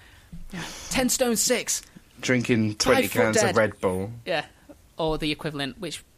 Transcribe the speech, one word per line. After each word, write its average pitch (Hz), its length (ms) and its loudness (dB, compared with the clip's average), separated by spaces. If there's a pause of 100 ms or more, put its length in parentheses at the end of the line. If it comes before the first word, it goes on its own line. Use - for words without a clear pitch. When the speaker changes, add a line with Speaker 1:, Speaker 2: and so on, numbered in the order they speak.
(920)
Speaker 1:
Ten 254 180 0
stone 240 280 2
six." - 460 0 (380)
Speaker 2:
Drinking 113 560 2
twenty 127 260 4
Speaker 1:
Five 98 100 -2
foot - 100 2
Speaker 2:
cans 110 160 2
of 107 40 6
Speaker 1:
dead. 110 140 2
Speaker 2:
Red 107 240 2
Bull. 95 320 -2 (140)
Speaker 1:
Yeah. 160 180 -2 (540)
Or 156 200 0
the 151 140 -2
equivalent, 143 460 -6
which, - 240 -10 (160)